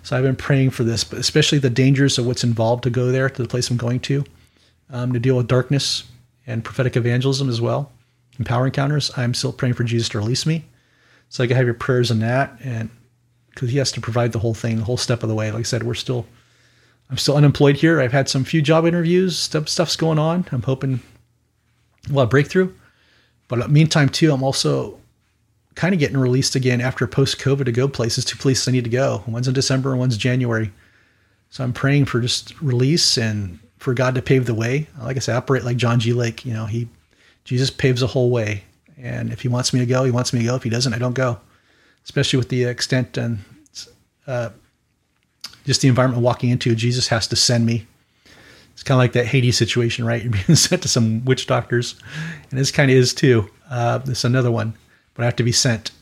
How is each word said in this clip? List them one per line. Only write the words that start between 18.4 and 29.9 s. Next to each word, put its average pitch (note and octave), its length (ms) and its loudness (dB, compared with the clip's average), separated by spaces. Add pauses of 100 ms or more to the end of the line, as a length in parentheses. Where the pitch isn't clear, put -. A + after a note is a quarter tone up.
few D#3+ 180 0
job D#3+ 240 2
interviews, E3+ 520 2
stuff, D#3 320 -4
stuff's - 260 -2
going D#3+ 240 0
on. E3+ 320 0
I'm B2+ 120 -4
hoping, C3 360 -2 (1120)
well, C#3 140 2
a - 20 -4
breakthrough. F3+ 460 2 (760)
But A#2 240 -2
meantime, D3+ 380 4
too, D#3 240 2
I'm C3 100 0
also C3+ 540 -2 (760)
kinda F#3+ 200 0
getting C#3 220 0
released C3 380 2
again B2 260 2
after B2+ 260 -2
post-covid C#3 560 0
to B2+ 80 0
go B2+ 160 0
places, B2 380 -2
two - 120 -8
places - 300 0
I B2+ 40 0
need B2+ 120 0
to A#2 60 -6
go. B2 360 -2
One's A#2+ 220 -4
in B2+ 60 0
December C3+ 380 0